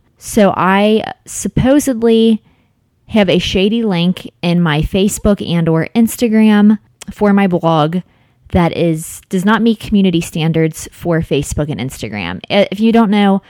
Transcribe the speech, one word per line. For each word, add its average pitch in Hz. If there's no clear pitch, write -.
So -
I 202
supposedly 226
have 202
a 175
shady 214
link 180
in 175
my 156
Facebook 202
and 170
or 160
Instagram 220
for 208
my 196
blog 165
that 175
is, 160
does 185
not 214
meet 226
community 190
standards 160
for 165
Facebook 147
and 131
Instagram. 101
I-, 196
if 196
you 226
don't 226
know, 202